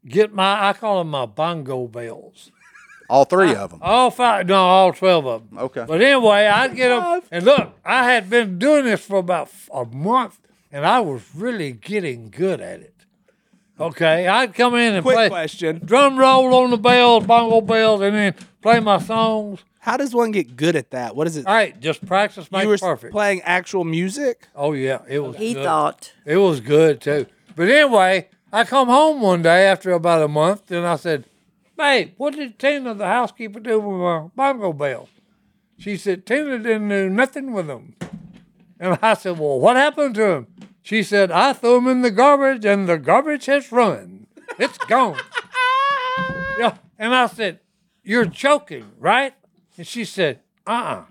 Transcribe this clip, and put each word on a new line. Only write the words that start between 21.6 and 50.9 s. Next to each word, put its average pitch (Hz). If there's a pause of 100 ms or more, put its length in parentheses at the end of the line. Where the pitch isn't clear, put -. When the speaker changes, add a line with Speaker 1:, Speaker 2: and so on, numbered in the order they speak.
Speaker 1:
just 151
practice 196
makes 190
Speaker 3:
You 214
were 208
s- 190
Speaker 1:
perfect. 170
Speaker 3:
playing 202
actual 180
music? 190
Speaker 1:
Oh, 143
yeah, 131 (100)
it 139
was 131
Speaker 4:
He 220
Speaker 1:
good. 139
Speaker 4:
thought. - (120)
Speaker 1:
It 156
was 175
good, 147
too. 143 (300)
But 170
anyway, 220 (220)
I 220
come 254
home 294
one 180
day 175
after 185
about 165
a 151
month, 160
and 175
I 170
said, 147 (500)
"Babe, 269
what 285
did 277
Tina, 269
the 202
housekeeper, 226
do 220
with 202
my 170
bongo 247
bells?" 139 (680)
She 202
said, 185
"Tina 269
didn't 214
do 196
nothing 262
with 175
'em." 135 (840)
And 175
I 220
said, 175
"Well, 139
what 214
happened 285
to 220
'em?" 151 (380)
She 214
said, 196
"I 233
threw 240
'em 247
in 254
the 247
garbage, 269
and 202
the 170
garbage 254
has 277
run. 110 (320)
It's -
gone." 494
Speaker 3:
<laughs> - (1040)
Speaker 1:
Yeah. 233 (240)
And 233
I 247
said, 208 (440)
"You're 220
joking, 220 (140)
right?" 247 (440)
And 175
she 233
said, 151 (280)
"Uh-uh." 175